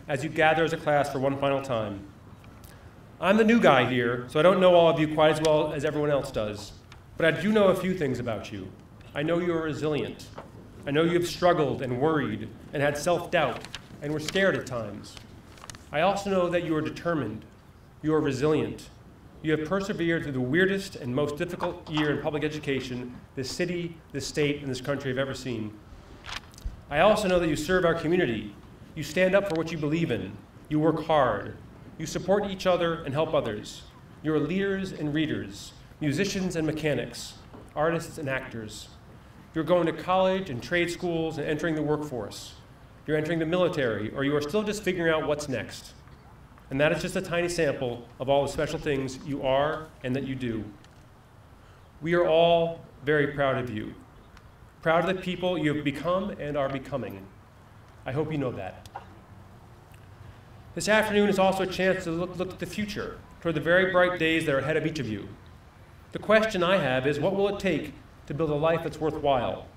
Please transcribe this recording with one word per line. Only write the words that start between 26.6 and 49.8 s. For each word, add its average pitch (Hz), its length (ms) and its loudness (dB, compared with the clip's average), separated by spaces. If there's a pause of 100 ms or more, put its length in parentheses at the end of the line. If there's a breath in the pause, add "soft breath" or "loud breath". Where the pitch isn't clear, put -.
I 143 100 2
also 208 280 4
know 180 100 4
that 170 100 2
you 151 60 0
serve 180 300 0
our 165 100 4
community. 127 580 0 (440)
You 151 80 -6
stand 185 320 2
up 196 120 2
for 160 60 -2
what 165 160 -2
you 165 80 -8
believe 151 320 0
in. 101 260 -4 (320)
You 151 120 0
work 156 240 2
hard. 123 520 2 (420)
You 160 80 -8
support 196 440 0
each 185 160 -4
other 170 380 2
and 143 100 -4
help 160 180 0
others. 113 500 -2 (420)
You 156 100 0
are 151 60 4
leaders 190 500 -2
and 147 240 -6
readers, 120 580 -4 (280 loud breath)
musicians 180 560 0
and 160 100 0
mechanics, 151 680 -4 (420)
artists 160 420 -2
and 147 100 -6
actors. 120 600 -8 (640 loud breath)
You're 160 80 -2
going 170 240 4
to 151 60 0
college 190 580 0
and 120 100 -6
trade 175 300 0
schools 165 480 -2
and 147 80 -4
entering 156 300 0
the 151 60 -2
workforce. 147 720 -4 (520)
You're 151 100 0
entering 156 220 -2
the 160 80 0
military, 143 640 0
or 139 140 -4
you 143 100 0
are 147 80 2
still 202 220 -2
just 208 180 -4
figuring 170 300 0
out 156 160 0
what's 151 200 -2
next. - 440 -8 (800)
And 135 100 -2
that 156 120 4
is 165 80 -2
just 175 160 -4
a 185 60 -2
tiny 175 260 -2
sample 135 580 -2 (140)
of 127 80 -6
all 139 140 4
the 135 100 -2
special 151 260 -2
things 135 460 -4
you 139 180 -6
are 147 440 0 (180)